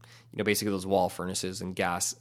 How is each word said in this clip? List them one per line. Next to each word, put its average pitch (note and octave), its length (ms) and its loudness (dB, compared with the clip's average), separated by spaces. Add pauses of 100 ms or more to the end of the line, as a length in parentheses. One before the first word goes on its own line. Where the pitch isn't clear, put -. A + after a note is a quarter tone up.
(340)
you - 40 -14
know, G#2 80 0
basically G#2 260 2
those F#2+ 140 0
wall F#2+ 240 4
furnaces, F#2 520 -4
and F#2 140 -6
gas, F2+ 460 0